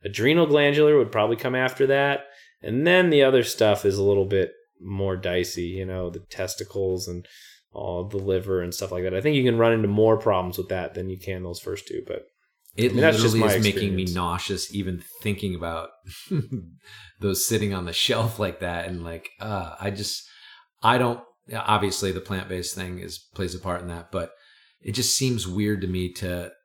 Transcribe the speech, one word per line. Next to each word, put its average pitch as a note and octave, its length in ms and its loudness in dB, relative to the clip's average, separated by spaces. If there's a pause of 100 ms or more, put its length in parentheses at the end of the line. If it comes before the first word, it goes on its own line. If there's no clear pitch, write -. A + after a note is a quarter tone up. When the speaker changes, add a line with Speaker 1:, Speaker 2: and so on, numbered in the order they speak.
Speaker 1:
Adrenal B2 400 4
glandular D3 520 6
would A2+ 140 4
probably A2 240 2
come B2+ 200 -4
after B2+ 320 0
that. C#3 380 2 (360)
And C3 240 -2
then F3+ 240 6
the C#3+ 140 8
other C3 200 6
stuff G#2+ 420 2
is G2 120 4
a G2 60 2
little G2 220 4
bit F#2+ 260 0 (280)
more F#2+ 380 -4
dicey, F2+ 460 -2
you F#2 220 -6
know, F#2 260 -6
the E2+ 80 -12
testicles F#2 880 -4
and F2 180 -10 (460)
all F2+ 360 -6
the G#2 100 -6
liver F#2+ 440 0
and F2 120 -4
stuff F#2+ 180 -6
like F2+ 120 -4
that. F#2 120 -2
I F#2+ 60 0
think D3+ 140 0
you C3 80 2
can A#2 140 4
run A#2 160 6
into A2 140 2
more G#2+ 300 6
problems F#2+ 420 0
with F#2 100 -6
that F2+ 240 -4
than F#2+ 160 -6
you F#2 80 -8
can F#2 260 -8
those F2 160 -10
first - 280 -10
two, - 200 -8
but - 140 -10 (540)
Speaker 2:
It A#2 160 2
Speaker 1:
I - 20 -4
mean, A#2+ 80 2
that's D#3 200 6
just A2+ 120 4
Speaker 2:
literally G#2+ 200 4
Speaker 1:
my - 60 4
Speaker 2:
is G#2+ 40 4
making G2 320 2
me F#2 80 -2
Speaker 1:
experience. F2+ 100 -2
Speaker 2:
nauseous F2+ 600 -4
even F#2 280 -4 (200)
thinking G2+ 320 -4
about E2 340 -8 (400)
<laughs> - 880 -8
those G2 280 0
sitting G2+ 260 0
on F2+ 120 -4
the E2 80 -8
shelf A2+ 460 0
like F#2+ 200 -2
that. F2 280 -4
And, F2 160 -8
like, E2 260 -12 (100)
uh, F#2+ 400 -6
I G2+ 120 -4
just, G2+ 320 -8 (600)
I A#2 140 6
don't, A#2+ 220 0 (340)
obviously G2+ 580 0
the F2+ 100 -6
plant-based F#2 540 -6
thing F2+ 240 -10
is, F2 180 -14 (160)
plays F2+ 220 -6
a F2+ 40 -10
part F2 220 -6
in F2 60 -10
that, E2+ 240 -10
but F2 200 -6 (500)
it - 120 -8
just A#2+ 240 0
seems B2 300 -2
weird G#2 340 0
to F#2+ 60 -4
me F2+ 260 -2
to F2+ 380 -6 (140)